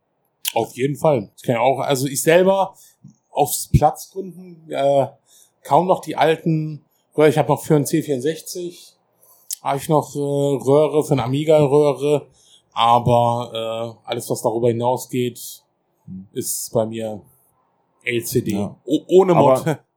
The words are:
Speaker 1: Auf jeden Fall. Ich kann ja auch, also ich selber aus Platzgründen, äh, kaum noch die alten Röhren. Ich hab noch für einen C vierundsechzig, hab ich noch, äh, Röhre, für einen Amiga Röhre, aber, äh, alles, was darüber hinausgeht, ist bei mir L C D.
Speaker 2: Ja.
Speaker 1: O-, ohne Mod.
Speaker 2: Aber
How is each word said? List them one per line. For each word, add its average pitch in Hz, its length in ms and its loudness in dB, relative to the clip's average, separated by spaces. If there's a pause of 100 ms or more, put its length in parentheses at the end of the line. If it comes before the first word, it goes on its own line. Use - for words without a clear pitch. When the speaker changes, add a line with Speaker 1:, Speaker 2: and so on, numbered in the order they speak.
(540)
Speaker 1:
Auf 113 200 -2
jeden 131 220 -4
Fall. 135 400 -2
Ich - 60 -20
kann 123 140 -2
ja 113 40 -2
auch, 127 200 2
also 135 260 -2
ich 135 160 -6
selber 185 520 2 (560)
aus - 400 -4
Platzgründen, 175 1000 -2
äh, 139 360 2 (580)
kaum 156 220 2
noch 180 140 0
die - 160 -12
alten 156 640 0 (340)
Röhren. 151 140 4
Ich 147 80 2
hab 147 140 0
noch 135 120 0
für 156 140 2
einen 143 80 0
C 156 180 -2
vierundsechzig, 160 920 -8 (680)
hab 139 140 -4
ich 139 140 -8
noch, 147 240 0
äh, 147 40 -6
Röhre, 143 840 2
für - 80 -10
einen 135 80 2
Amiga 147 380 2
Röhre, 143 680 2 (460)
aber, 117 1200 0 (100)
äh, - 20 -14
alles, 120 220 -6
was 139 100 -4
darüber 117 280 0
hinausgeht, 120 920 -4 (680)
ist - 400 -8
bei 113 140 0
mir 110 340 -10 (840)
L 120 220 -4
C 127 160 -2
D. 101 120 -4
Speaker 2:
Ja. 101 220 -6 (120)
Speaker 1:
O-, 156 220 -2
ohne 180 260 4
Mod. 131 240 6
Speaker 2:
Aber 147 200 -4 (180)